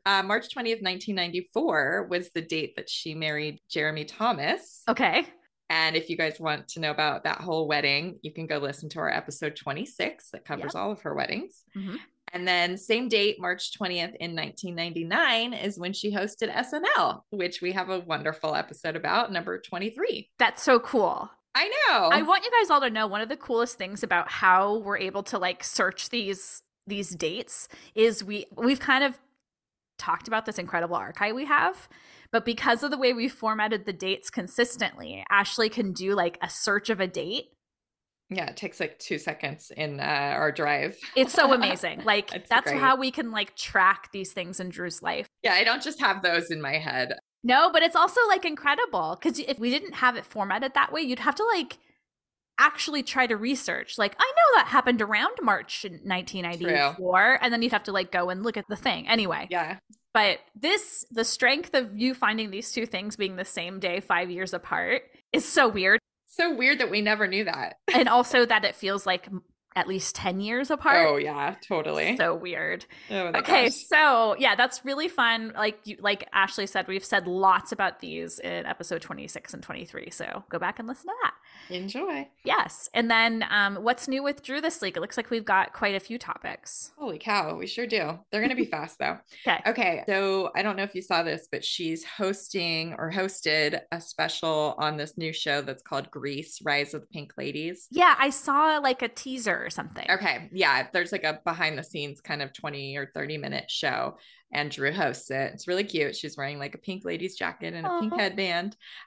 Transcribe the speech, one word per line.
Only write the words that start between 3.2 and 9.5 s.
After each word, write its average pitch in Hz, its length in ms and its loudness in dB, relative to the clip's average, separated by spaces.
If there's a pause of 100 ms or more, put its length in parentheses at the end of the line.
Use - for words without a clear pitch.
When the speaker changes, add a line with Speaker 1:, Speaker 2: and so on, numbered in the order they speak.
Speaker 1:
Jeremy 156 360 -2
Thomas. 202 840 -4
Speaker 2:
Okay. 247 380 2 (420)
Speaker 1:
And 160 280 2
if 165 120 0
you 165 80 -4
guys 156 220 -2
want 151 300 -4
to 165 120 -10
know 151 120 0
about 151 320 0
that - 160 -2
whole 160 260 0
wedding, 147 560 0
you 151 100 -10
can 160 140 -8
go 151 120 -2
listen 143 320 -6
to 160 100 -8
our 165 120 0
episode 147 440 -6